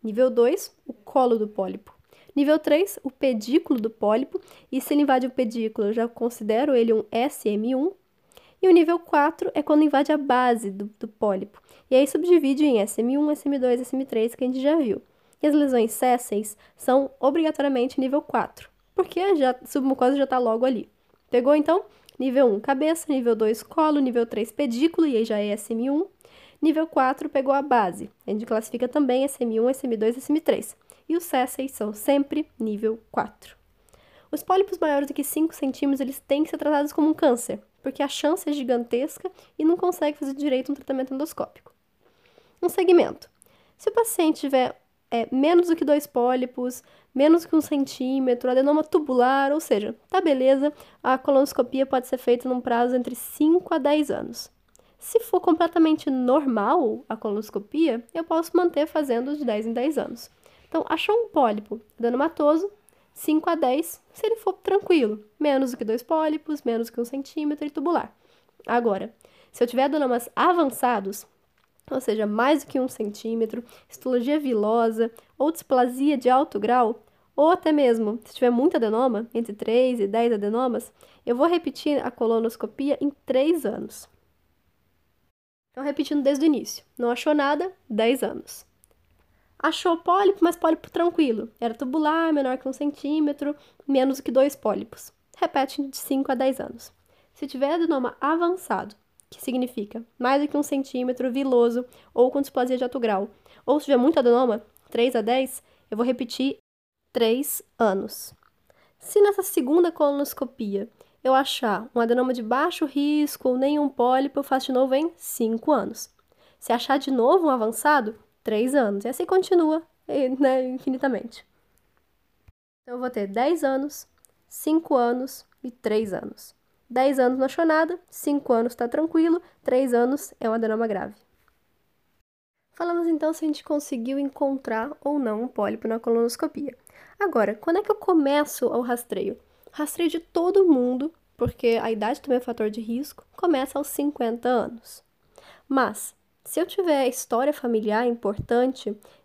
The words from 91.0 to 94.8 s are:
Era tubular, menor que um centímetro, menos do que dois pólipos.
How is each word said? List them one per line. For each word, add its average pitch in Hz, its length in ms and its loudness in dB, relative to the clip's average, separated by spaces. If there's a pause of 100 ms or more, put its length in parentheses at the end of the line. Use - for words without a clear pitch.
Era 233 140 -4
tubular, 311 600 0
menor 262 240 0
que 262 100 -10
um 269 60 -4
centímetro, 294 800 -2 (320)
menos 269 300 2
do - 60 -14
que - 80 -4
dois 269 240 2
pólipos. - 580 -6 (240)